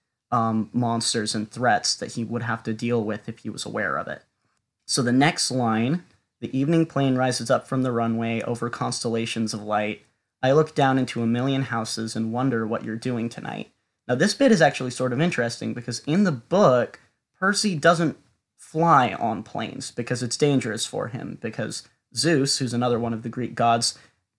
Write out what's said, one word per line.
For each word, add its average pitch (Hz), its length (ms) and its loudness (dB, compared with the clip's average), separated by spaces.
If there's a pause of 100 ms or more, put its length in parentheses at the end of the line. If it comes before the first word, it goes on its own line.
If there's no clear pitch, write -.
(300)
um, 113 420 0
monsters 117 640 -2
and 107 160 -6
threats 117 460 0
that - 160 -10
he 117 120 -4
would 117 180 -4
have 117 200 -4
to 113 100 -4
deal 117 300 0
with 107 260 -6
if 117 120 -12
he 110 100 -10
was - 160 -10
aware 107 300 -2
of 82 100 -4
it. - 160 -10 (640)
So - 160 0
the 120 100 2
next 139 380 4
line, 123 540 0 (360)
"The 120 160 -6
evening 160 300 2
plane 135 300 0
rises 127 340 0
up 123 160 2
from 131 160 -2
the 127 100 0
runway 113 500 0
over 117 280 -4
constellations 113 800 -4
of 107 100 -8
light. 104 400 -2 (400)
I 131 100 4
look 151 220 2
down 135 240 2
into 120 240 -2
a 113 40 0
million 131 360 0
houses 113 540 -6
and 113 160 -4
wonder 120 340 0
what 113 180 -4
you're 110 120 -6
doing 117 320 -4
tonight." - 420 -10 (380)
Now, 127 80 0
this 175 180 2
bit 277 160 6
is 196 100 6
actually 135 300 4
sort 127 220 -2
of 127 80 0
interesting 117 520 -2
because 117 280 -8
in 175 240 2
the 175 80 2
book, 131 640 4 (400)
Percy 196 380 0
doesn't 165 400 4 (420)
fly 151 560 4
on 110 280 -4
planes - 480 -8
because 120 320 -6
it's 120 140 -4
dangerous 127 480 2
for 104 240 -6
him, - 320 -10
because 110 480 -8 (260)
Zeus, 139 440 2
who's 123 160 -4
another 120 240 0
one 117 140 -2
of 110 100 -6
the 120 60 -6
Greek 120 260 -8
gods, 117 420 2 (420)